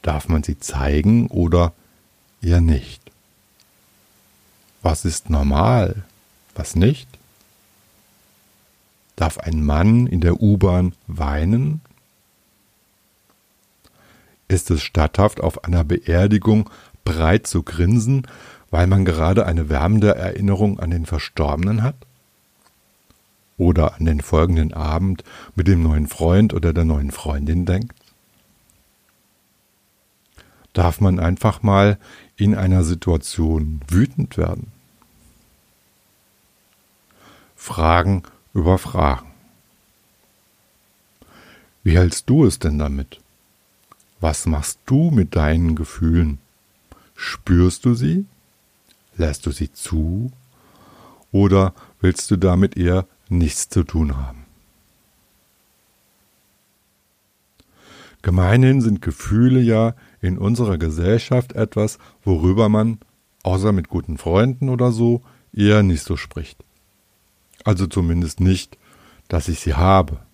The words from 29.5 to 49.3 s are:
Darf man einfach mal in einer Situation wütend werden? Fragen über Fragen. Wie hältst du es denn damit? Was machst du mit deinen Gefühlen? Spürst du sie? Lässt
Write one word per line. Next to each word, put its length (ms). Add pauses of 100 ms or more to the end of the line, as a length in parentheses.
Darf 280
man 200
einfach 420
mal 340 (400)
in 200
einer 260
Situation 1040
wütend 500
werden? 360 (2750)
Fragen 720 (280)
über 260
Fragen. 520 (2500)
Wie 120
hältst 320
du 160
es 140
denn 200
damit? 420 (960)
Was 280
machst 400
du 260
mit 240
deinen 400
Gefühlen? 600 (760)
Spürst 720
du 100
sie? 320 (920)
Lässt 280